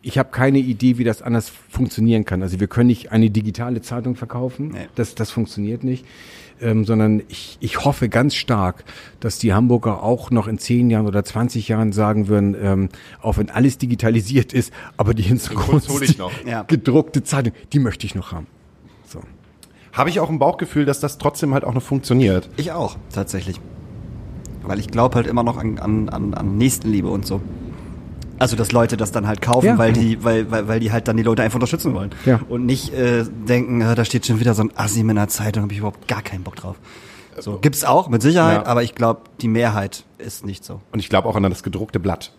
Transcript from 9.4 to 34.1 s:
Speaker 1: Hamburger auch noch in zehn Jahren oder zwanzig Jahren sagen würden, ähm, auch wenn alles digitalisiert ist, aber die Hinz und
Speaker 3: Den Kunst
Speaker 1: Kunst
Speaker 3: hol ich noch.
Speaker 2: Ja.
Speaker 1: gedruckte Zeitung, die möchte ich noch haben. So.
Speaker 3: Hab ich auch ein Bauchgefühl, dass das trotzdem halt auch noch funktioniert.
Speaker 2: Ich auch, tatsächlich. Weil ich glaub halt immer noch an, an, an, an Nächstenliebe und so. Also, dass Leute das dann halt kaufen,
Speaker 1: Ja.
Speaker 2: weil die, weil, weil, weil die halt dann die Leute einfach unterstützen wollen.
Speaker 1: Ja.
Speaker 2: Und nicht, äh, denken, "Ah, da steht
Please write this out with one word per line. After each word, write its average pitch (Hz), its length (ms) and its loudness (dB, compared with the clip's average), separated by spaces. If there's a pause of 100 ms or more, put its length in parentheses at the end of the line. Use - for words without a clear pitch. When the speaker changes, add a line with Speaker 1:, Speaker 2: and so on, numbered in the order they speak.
Speaker 1:
Hamburger 117 500 2
auch 113 280 0
noch 110 160 2
in 107 120 -4
zehn 120 320 4
Jahren 107 160 4
oder 101 180 0
zwanzig 117 420 -2
Jahren 110 240 2
sagen 104 360 2
würden, 101 340 4
ähm, 95 280 2 (320)
auch 110 160 0
wenn 104 120 0
alles 127 300 2
digitalisiert 117 760 0
ist, 127 180 0 (240)
aber 104 200 0
die 110 80 0
Hinz 113 260 2
und 104 80 -4
Speaker 3:
Den 95 80 0
Kunst 151 220 2
Speaker 1:
Kunst 139 140 -2
Speaker 3:
hol - 80 -2
ich - 100 6
noch. 92 120 -6 (140)
Speaker 2:
Ja. 117 180 -4
Speaker 1:
gedruckte 139 600 2
Zeitung, 135 300 -2 (200)
die 147 60 4
möchte 117 260 -2
ich 101 100 -8
noch 92 160 -6
haben. 80 140 -12 (640)
So. - 140 -16 (720)
Speaker 3:
Hab 135 160 0
ich 175 120 0
auch 160 100 0
ein 160 100 0
Bauchgefühl, 147 460 2
dass 139 140 0
das - 180 -6
trotzdem - 360 0
halt 135 100 0
auch 117 100 -4
noch 123 80 0
funktioniert. 123 680 2 (100)
Speaker 2:
Ich 160 160 -4
auch, 151 220 -4 (160)
tatsächlich. 95 480 -6 (1000)
Weil 98 180 -6
ich 104 100 -8
glaub 120 260 2
halt 120 100 2
immer 120 180 0
noch 120 140 -2
an, 113 220 -4
an, 107 300 -2
an, 101 260 -4
an 101 220 -2
Nächstenliebe 110 500 2
und 98 180 -4
so. 98 160 -4 (960)
Also, 120 200 0
dass 113 160 -2
Leute 117 240 2
das 107 160 -2
dann 104 140 -2
halt 107 140 -4
kaufen, 123 260 2
Speaker 1:
Ja. 233 100 4
Speaker 2:
weil 113 160 4
die, 113 280 2
weil, 113 300 0
weil, 107 160 -2
weil 113 140 0
die 110 100 0
halt 113 160 0
dann 113 80 0
die 113 80 2
Leute 113 200 2
einfach 110 120 0
unterstützen 127 380 -2
wollen. 98 160 -4 (160)
Speaker 1:
Ja. 123 240 4
Speaker 2:
Und 120 160 -2
nicht, 127 280 -2
äh, 120 300 2 (240)
denken, 123 360 2
"Ah, 117 120 2
da 117 80 2
steht 110 220 -2